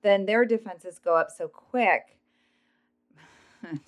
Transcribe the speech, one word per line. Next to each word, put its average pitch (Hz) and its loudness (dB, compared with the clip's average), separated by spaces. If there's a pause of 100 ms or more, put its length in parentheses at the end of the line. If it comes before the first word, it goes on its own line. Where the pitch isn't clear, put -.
then 196 4
their 226 2
defenses 202 -8
go 170 0
up 160 0
so 165 -12
quick. - -4 (960)
<laughs> - -20
I'm 160 -10